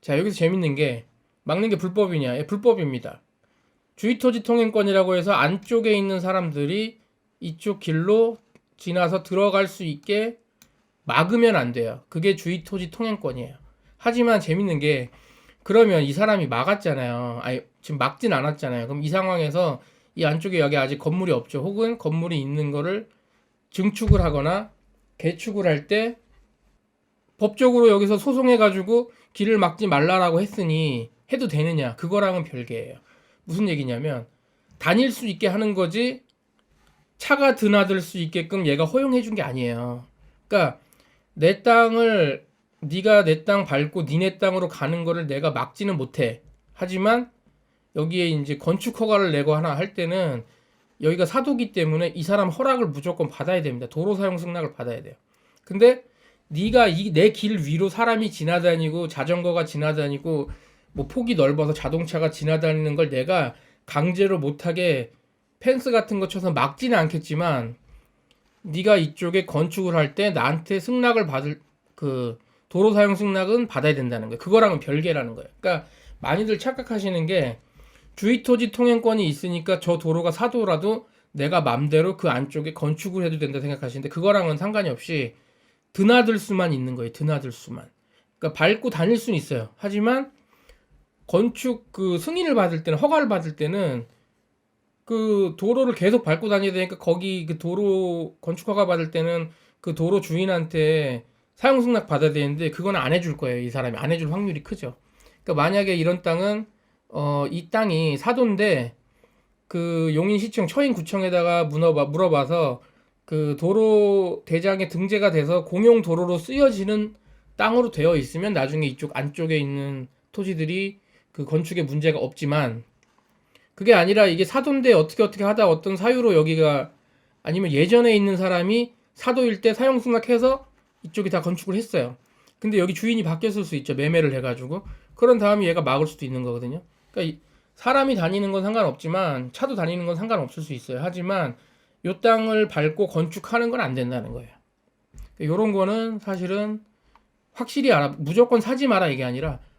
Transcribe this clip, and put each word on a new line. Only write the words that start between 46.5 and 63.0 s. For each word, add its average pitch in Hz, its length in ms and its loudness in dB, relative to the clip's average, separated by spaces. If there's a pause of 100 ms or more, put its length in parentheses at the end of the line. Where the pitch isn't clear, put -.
하지만 202 580 0 (640)
여기에 170 320 -2
이제 143 300 -2
건축 196 420 -4
허가를 202 320 2
내고 147 240 2
하나 156 200 -2
할 190 180 -4
때는 170 500 -2 (580)
여기가 170 240 2
사도기 240 460 -2
때문에 160 440 0
이 175 80 -6
사람 196 260 0
허락을 247 380 0
무조건 151 420 -4
받아야 180 320 -2
됩니다. 123 260 -6
도로 190 280 -2
사용 185 220 -2
승낙을 170 360 -6
받아야 120 280 -8
돼요. - 140 -18 (480)
근데 240 400 4 (460)
네가 220 380 4
이, 190 260 0
내 185 180 6
길 208 340 -2
위로 165 220 0
사람이 220 440 0
지나다니고 165 760 0
자전거가 170 560 -2
지나다니고 151 840 -4 (420)
뭐 - 160 -6
폭이 233 280 -2
넓어서 147 380 2
자동차가 160 580 -2
지나다니는 156 640 -2
걸 156 140 2